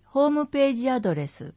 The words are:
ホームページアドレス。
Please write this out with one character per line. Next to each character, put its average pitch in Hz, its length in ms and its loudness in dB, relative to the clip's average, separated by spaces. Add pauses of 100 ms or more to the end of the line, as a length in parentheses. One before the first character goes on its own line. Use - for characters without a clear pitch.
ホ 285 220 2
ー - 20 2
ム 294 180 0
ペ 277 220 2
ー 269 40 -2
ジ 240 160 -2
ア 254 120 0
ド 190 120 0
レ 147 140 -4
ス。 - 300 -16